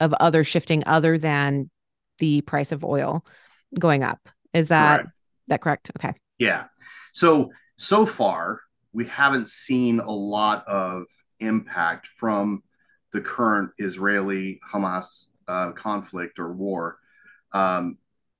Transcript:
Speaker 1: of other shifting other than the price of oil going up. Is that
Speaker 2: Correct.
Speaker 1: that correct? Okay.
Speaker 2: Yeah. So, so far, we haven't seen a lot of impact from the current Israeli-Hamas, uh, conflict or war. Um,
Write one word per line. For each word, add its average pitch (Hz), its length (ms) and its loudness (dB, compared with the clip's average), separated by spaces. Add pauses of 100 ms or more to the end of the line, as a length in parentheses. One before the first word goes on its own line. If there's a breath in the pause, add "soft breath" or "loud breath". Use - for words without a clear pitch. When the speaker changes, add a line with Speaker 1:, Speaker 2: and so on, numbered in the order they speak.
Speaker 1:
of 156 140 4
other 160 280 6
shifting 156 420 0
other 160 320 4
than 143 520 0 (500)
the 147 220 2
price 143 300 -2
of 147 140 -8
oil 143 400 -2 (520 soft breath)
going 156 260 2
up. - 260 -6 (240)
Is 165 140 2
that 151 300 6
Speaker 2:
Correct. - 220 -8 (280)
Speaker 1:
that - 140 -2
correct? - 360 -4
Okay. - 160 -8 (240)
Speaker 2:
Yeah. 95 280 0 (460 loud breath)
So, 156 380 4 (260 soft breath)
so 214 300 4
far, 92 560 -2 (320)
we 117 140 -4
haven't 135 420 0
seen 123 500 0
a 104 120 -6
lot 104 560 0
of 92 380 -4 (340)
impact 92 680 -4
from 104 560 -4 (500)
the 104 80 -4
current 104 600 0
Israeli-Hamas, 95 1500 -4 (180)
uh, 90 240 -4
conflict 95 680 -8
or 87 160 -8
war. 92 460 -6 (520 soft breath)
Um, 92 460 -2 (420)